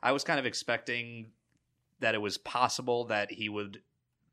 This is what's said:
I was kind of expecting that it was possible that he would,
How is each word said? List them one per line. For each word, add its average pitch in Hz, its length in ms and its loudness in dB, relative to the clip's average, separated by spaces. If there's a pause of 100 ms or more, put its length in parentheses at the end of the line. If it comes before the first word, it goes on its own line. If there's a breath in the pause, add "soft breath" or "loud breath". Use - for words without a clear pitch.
I - 100 4
was 185 120 2
kind 156 160 2
of 131 60 -4
expecting 117 840 -4 (680)
that 113 140 4
it 110 40 2
was 104 200 0
possible 123 680 2
that 104 240 2
he 113 180 -6
would, 104 320 -6 (520)